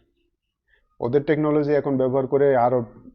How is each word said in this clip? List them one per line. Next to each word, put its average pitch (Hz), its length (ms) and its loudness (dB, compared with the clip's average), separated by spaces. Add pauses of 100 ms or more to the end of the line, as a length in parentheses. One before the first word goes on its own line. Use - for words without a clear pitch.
(1000)
ওদের 131 240 0
টেকনোলজি 151 500 0
এখন 139 240 0
ব্যবহার 131 300 -2
করে 139 300 2
আরব, 123 280 0 (300)